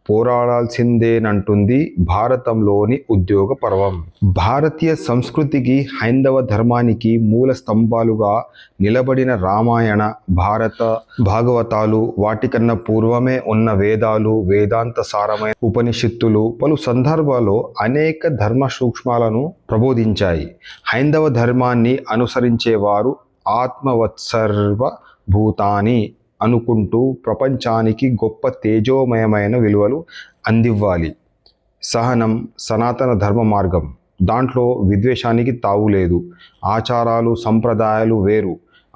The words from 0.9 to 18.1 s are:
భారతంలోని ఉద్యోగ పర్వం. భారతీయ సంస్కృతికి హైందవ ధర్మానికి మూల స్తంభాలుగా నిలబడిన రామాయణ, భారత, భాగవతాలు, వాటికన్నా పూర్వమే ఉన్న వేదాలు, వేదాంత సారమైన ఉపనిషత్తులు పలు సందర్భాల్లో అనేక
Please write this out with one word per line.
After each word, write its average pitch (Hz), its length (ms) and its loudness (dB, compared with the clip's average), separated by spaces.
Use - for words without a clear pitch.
భారతంలోని 107 1000 0
ఉద్యోగ 98 420 2
పర్వం. 98 420 -2
భారతీయ 139 680 0
సంస్కృతికి 135 920 -2
హైందవ 135 380 2
ధర్మానికి 113 760 0
మూల 117 340 2
స్తంభాలుగా 113 920 0
నిలబడిన 127 540 0
రామాయణ, 107 800 0
భారత, 110 680 0
భాగవతాలు, 113 960 2
వాటికన్నా 110 560 0
పూర్వమే 120 720 0
ఉన్న 110 260 2
వేదాలు, 107 720 2
వేదాంత 104 580 0
సారమైన 107 640 -2
ఉపనిషత్తులు 113 1000 0
పలు 147 140 2
సందర్భాల్లో 127 1040 0
అనేక 156 480 0